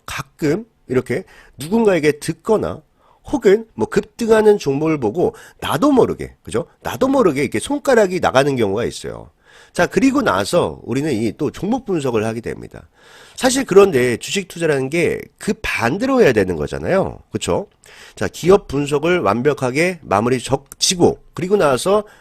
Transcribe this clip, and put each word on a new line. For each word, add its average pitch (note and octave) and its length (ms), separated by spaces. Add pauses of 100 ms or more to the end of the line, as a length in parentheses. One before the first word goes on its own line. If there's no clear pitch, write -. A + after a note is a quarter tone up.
가끔 E3 600 (220)
이렇게 B2+ 360 (340)
누군가에게 E3 640
듣거나 E3 640 (500)
혹은 A3+ 440
뭐 G#3+ 120
급등하는 G#3+ 680
종목을 D3+ 420
보고 A#2 360 (260)
나도 D3+ 320
모르게, F2+ 500
그죠? - 220 (160)
나도 F2+ 260
모르게 G3 340
이렇게 A2+ 180
손가락이 A3 600
나가는 C3+ 380
경우가 G#2+ 260
있어요. A#1 460 (440)
자, F3 140
그리고 B3+ 340
나서 G2+ 600
우리는 C#3 280
이 G#2+ 260
또 C#3 120
종목 A3 360
분석을 C3+ 400
하게 A2+ 160
됩니다. - 480 (460)
사실 B3+ 300
그런데 C#3 520
주식 F#3 300
투자라는 D3 420
게 C3 300 (200)
그 G#3+ 220
반대로 G#3 600
해야 D#3 100
되는 F#2 240
거잖아요. D2 640 (120)
그쵸? G#2+ 360 (480)
자, G2 120
기업 F#3 400
분석을 C#3+ 520
완벽하게 C3+ 800
마무리 A#2 380
적치고 - 800 (140)
그리고 F#3 240
나서 F3+ 480 (160)